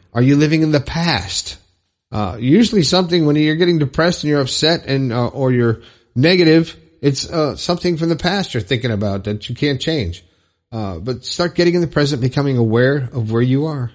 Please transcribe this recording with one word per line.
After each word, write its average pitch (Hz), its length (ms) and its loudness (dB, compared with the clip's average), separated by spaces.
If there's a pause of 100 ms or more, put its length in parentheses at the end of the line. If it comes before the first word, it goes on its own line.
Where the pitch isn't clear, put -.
(120)
Are 120 80 0
you 139 160 4
living 156 260 2
in 156 100 2
the 147 80 2
past? 143 760 -4 (540)
Uh, 101 280 -4
usually 175 440 4
something 175 420 2
when 147 120 2
you're 151 200 2
getting 175 220 2
depressed 160 460 0
and 147 60 -2
you're 143 120 2
upset 156 420 -2
and, 135 260 -2
uh, 120 180 0
or 131 240 -2
you're 117 280 2 (340)
negative, 160 600 4 (240)
it's, 143 300 -2
uh, 151 260 -2
something 175 400 -2
from 165 140 -2
the 160 60 0
past 190 360 -4
you're 120 80 -2
thinking 120 300 -4
about 101 340 -4
that 107 240 -6
you 123 60 -8
can't 143 260 -2
change. 120 420 -4 (480)
Uh, 101 280 -8
but 120 260 -8
start - 300 -4
getting 175 200 2
in 175 60 2
the 165 60 0
present, 143 340 0
becoming 131 380 0
aware 120 380 2
of 117 360 -4
where 117 80 2
you 131 240 2
are. 139 300 -6